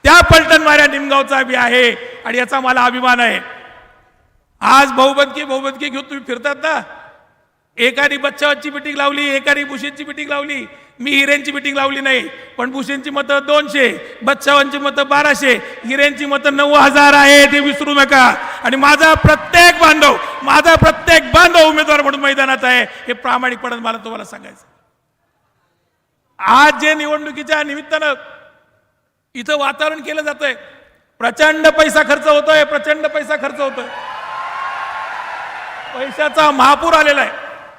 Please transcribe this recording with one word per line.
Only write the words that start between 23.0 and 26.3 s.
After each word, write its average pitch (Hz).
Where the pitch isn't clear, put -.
हे 247
प्रामाणिकपणे 247
मला 226
तुम्हाला 220
सांगायचं. -